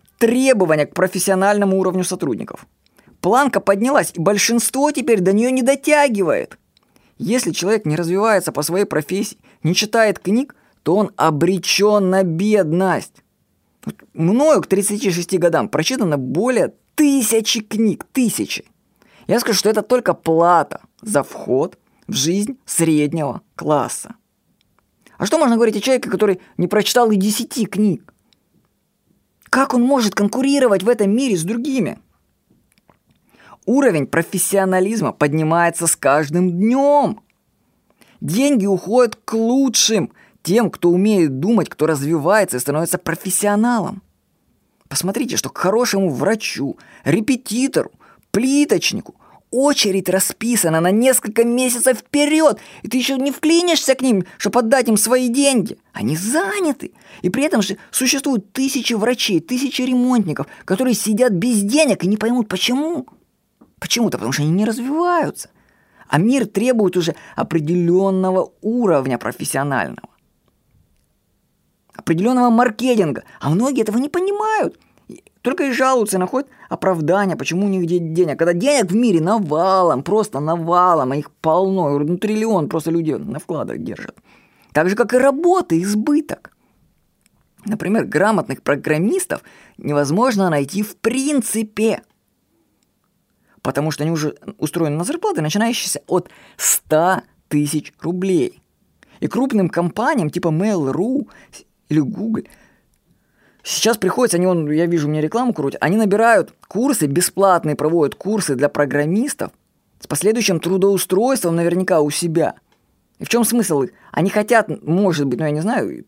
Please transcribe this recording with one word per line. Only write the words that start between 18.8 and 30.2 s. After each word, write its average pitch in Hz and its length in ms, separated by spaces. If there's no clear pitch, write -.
Я 233 120
скажу, 220 200
что 208 100
это 214 120
только 247 320
плата 165 680
за 127 220
вход - 560
в - 60
жизнь 190 520
среднего 151 760
класса. - 600
А - 80
что 254 120
можно 254 180
говорить 220 220
о - 20
человеке, 262 300
который 190 320
не 175 100
прочитал 226 440
и 214 40
десяти 208 500
книг? 196 480
Как 262 240
он 240 100
может 247 300
конкурировать 240 680